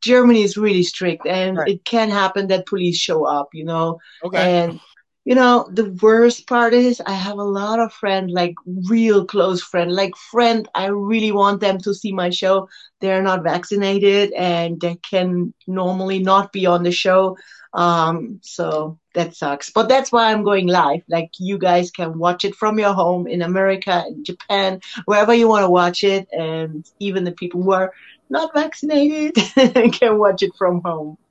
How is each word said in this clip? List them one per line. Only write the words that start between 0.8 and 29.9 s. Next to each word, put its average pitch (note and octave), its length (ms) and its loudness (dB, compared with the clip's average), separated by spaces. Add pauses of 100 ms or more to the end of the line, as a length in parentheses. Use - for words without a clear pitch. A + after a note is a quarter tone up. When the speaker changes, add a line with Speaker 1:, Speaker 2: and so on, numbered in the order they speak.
Speaker 1:
strict, E3+ 440 -4
and F#3 300 -2
Speaker 2:
Right. D#3 120 -2
Speaker 1:
it G3 160 -4
can A3 260 0
happen G3 380 0
that F#3 180 0
police F3+ 320 -2
show D#3+ 260 -2
up, C#3+ 300 -2
you D#3 100 -12
know? E3 340 -4 (240)
Speaker 2:
Okay. F3+ 160 -4 (220)
Speaker 1:
And, E3+ 180 -4 (460)
you B3 100 2
know, B3 380 4
the G3+ 180 -2 (120)
worst A3+ 440 4
part A#3+ 280 2
is B3 320 2
I G3 60 -6
have G3 260 -6
a G3+ 60 -6
lot G3+ 360 -2
of A3+ 120 -2
friends, F#3+ 400 -2
like, F3 220 -2 (120)
real G3+ 580 2
close F3+ 380 0
friend, F3 300 -2
like, F#3+ 240 -2
friend, A#3 580 0
I F#3+ 120 -2
really G#3 460 -2
want G3+ 280 2
them F#3+ 180 0
to G3 160 -4
see G3 180 -8
my F3+ 180 -2
show. F#3+ 380 0 (320)
They're F#3+ 220 0
not F#3 200 0
vaccinated, G3 880 0
and E3+ 480 -2
they F3 160 -4
can F3+ 580 -2 (120)
normally F#3 520 -4
not F#3+ 340 2
be F#3+ 140 -2
on F3 160 2
the F3 100 0
show. F#3+ 440 2 (380)
Um, E3+ 680 0
so D#3 560 -6 (160)
that E3 200 -4
sucks. C#3+ 360 -8
But A3 180 0
that's C4 240 2
why A3+ 180 2
I'm G#3+ 140 0
going G3 220 0
live. F3 420 0
Like, E3 300 -4
you F#3+ 180 -4
guys F3+ 340 0
can D#3+ 280 -8
watch F3 260 -2
it G3 100 -4
from G#3+ 240 -2
your G3+ 140 2
home F3+ 340 0
in F3 140 -6
America, F#3+ 680 0
in D3+ 160 -14
Japan, F#3+ 560 -4 (260)
wherever G#3 260 2
you A#3 160 4
wanna G#3 220 4
watch F3+ 340 2
it. G3 280 0
And D#3+ 520 -6 (140)
even F#3+ 260 -4
the F3 80 -6
people F3 300 -8
who G3 100 2
are F#3 220 0 (340)
not D#4+ 240 -2
vaccinated D4+ 840 0
<laughs> B3 600 2